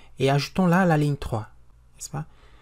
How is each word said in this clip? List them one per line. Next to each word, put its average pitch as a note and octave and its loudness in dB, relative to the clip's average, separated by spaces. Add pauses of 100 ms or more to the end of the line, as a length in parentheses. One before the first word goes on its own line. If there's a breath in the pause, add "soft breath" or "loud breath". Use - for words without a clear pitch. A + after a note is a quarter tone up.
(200 soft breath)
et C3+ 2
ajoutons C#3+ 0
là F3+ 4
la E3 2
ligne D3 0
trois, - -8 (460)
n'est-ce - -16
pas ? D3+ -10 (360 soft breath)